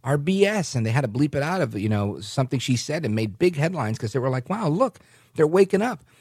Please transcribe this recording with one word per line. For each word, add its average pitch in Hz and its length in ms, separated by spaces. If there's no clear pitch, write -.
are 135 120
B 190 300
S, 202 280
and 113 120
they 110 60
had 135 100
to 127 60
bleep 135 260
it 139 80
out 175 180
of, 117 160
you 104 120
know, 104 320
something 127 400
she 123 160
said 151 280
and 107 100
made 110 240
big 180 180
headlines 139 420
'cause 110 140
they 135 80
were 127 100
like, 127 180
"Wow, 202 200
look, 220 320
they're 156 120
waking 190 360
up." 233 220